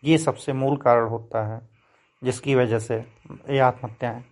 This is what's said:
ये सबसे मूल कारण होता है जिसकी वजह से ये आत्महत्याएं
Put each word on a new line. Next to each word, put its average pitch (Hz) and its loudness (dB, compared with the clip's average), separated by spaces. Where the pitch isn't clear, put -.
ये 156 4
सबसे 143 -2
मूल 135 0
कारण 120 4
होता 113 -4
है 110 -10
जिसकी 127 -2
वजह 117 2
से 113 -4
ये 139 0
आत्महत्याएं 120 -2